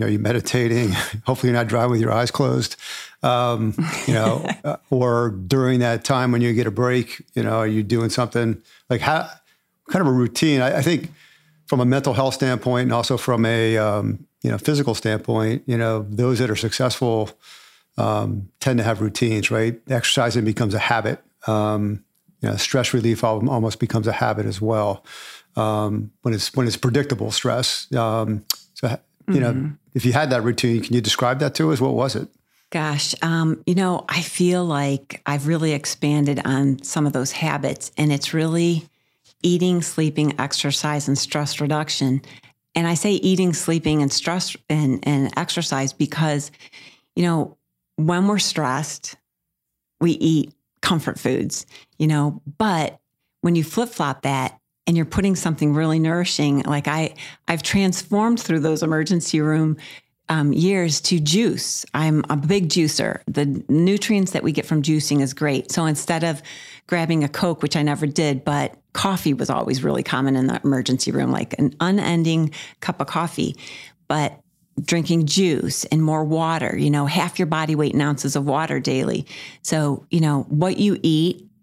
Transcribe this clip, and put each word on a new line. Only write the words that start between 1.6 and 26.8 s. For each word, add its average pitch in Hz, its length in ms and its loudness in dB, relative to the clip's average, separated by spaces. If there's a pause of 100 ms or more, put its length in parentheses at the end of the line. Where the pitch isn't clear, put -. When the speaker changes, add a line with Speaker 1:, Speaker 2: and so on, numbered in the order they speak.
Speaker 1:
driving 120 240 2
with 113 80 2
your 117 120 0
eyes 117 180 0
closed. 127 460 0 (460)
Um, 120 520 0 (320)
you - 80 2
know, 110 300 0 (120)
Speaker 2:
<laughs> - 80 -12
Speaker 1:
uh, 147 120 -4 (140)
or 120 400 2
during 123 500 2
that 117 240 0
time 127 280 2
when 120 100 4
you 120 100 2
get 113 140 2
a 110 40 0
break, 123 520 0 (120)
you 117 80 0
know, 110 160 0
are 113 80 0
you 107 160 0
doing 113 280 0
something? 117 500 0 (300)
Like, 120 100 0
how, 156 300 0 (580)
kind 190 140 2
of 156 60 4
a 131 40 4
routine? 127 480 2
I, 127 180 2
I 139 40 2
think 156 280 0 (560)
from 131 140 2
a 123 40 4
mental 135 280 2
health 131 220 0
standpoint 127 500 0
and 120 80 0
also 120 240 0
from 117 300 0
a, 113 320 2
um, 104 480 -2 (160)
you 123 80 0
know, 107 80 -2
physical 143 360 0
standpoint, 110 720 -2
you 120 120 -2
know, 113 300 -2
those 120 320 0
that 123 100 0
are 107 60 -2
successful, 117 720 -2 (680)
um, 104 520 -2 (100)
tend 127 180 2
to 113 60 2
have 110 160 0
routines, 110 500 0
right? 113 380 0
Exercising 120 560 2
becomes 107 300 0
a 110 40 -2
habit. 110 440 0 (240)
Um, 107 580 0 (380)
you 107 80 -2
know, 107 60 -2
stress - 360 0
relief 117 320 2
al-, 110 240 2
almost 113 320 0
becomes 110 260 0
a 113 60 0
habit 107 320 -2
as 101 160 -6
well. 104 440 0 (520)
Um, 107 640 -2
when 117 140 0
it's, - 200 -4
when 127 120 2
it's 110 100 -2
predictable 120 540 0